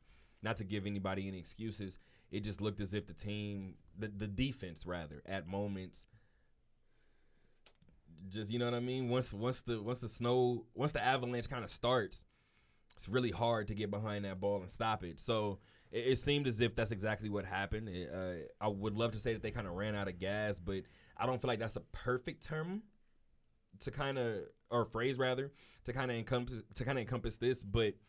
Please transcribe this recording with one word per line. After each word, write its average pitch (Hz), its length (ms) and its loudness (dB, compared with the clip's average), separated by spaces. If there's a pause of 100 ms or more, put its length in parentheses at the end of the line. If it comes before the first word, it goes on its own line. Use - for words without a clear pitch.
(420)
not 110 140 0
to 107 80 -4
give 101 240 -2
anybody 98 400 0
any 95 100 -6
excuses, 98 640 -8 (320)
it 104 80 -2
just 101 220 -4
looked 104 200 0
as 98 140 -2
if 104 100 -2
the 85 80 -14
team, 104 600 -4 (220)
the, 107 100 -4
the 104 200 -4
defense 101 580 -2
rather, 80 420 -6
at 92 200 -4
moments, 98 600 -4 (2250)
just, 107 220 -4
you 120 80 2
know 123 60 4
what 120 100 2
I 120 40 2
mean? 127 300 0
Once, 123 240 2
once 117 300 -2
the, 113 180 0
once 120 200 -2
the 117 60 -6
snow, 120 580 4 (100)
once 147 160 2
the 117 120 0
avalanche 123 460 2
kinda 120 180 -4
starts, 120 600 2 (680)
it's - 140 -12
really 123 220 4
hard 110 360 2
to 107 60 -2
get 104 160 0
behind 101 360 -2
that 95 140 -4
ball 101 220 2
and 90 80 -10
stop 110 340 0
it. 85 160 -6
So 107 380 2 (340)
it, 117 180 0
it 127 100 6
seemed 143 260 4
as 117 160 2
if 117 140 4
that's 113 160 2
exactly 107 380 0
what 101 160 0
happened. 98 440 -2
It, 90 240 -4
uh, 90 500 -4
I 107 40 4
would 101 280 0
love 117 180 2
to 110 60 -4
say 117 140 2
that 110 80 -2
they 110 80 -2
kinda 104 220 -4
ran 104 240 0
out 98 120 0
of 87 120 -4
gas, 101 400 0
but 92 240 -2 (340)
I - 80 0
don't 127 160 2
feel - 60 0
like 117 120 2
that's 113 180 -2
a - 40 -6 (120)
perfect - 520 -2
term 175 380 -4 (960)
to - 120 -6
kinda, 123 520 0 (260)
or 117 160 4
phrase 123 320 0
rather, 131 340 2 (340)
to 123 80 -4
kinda 131 200 0
encompass, 120 480 0 (140)
to 117 100 -2
kinda 135 160 2
encompass 120 380 -4
this. 123 240 2
But 104 320 4 (140)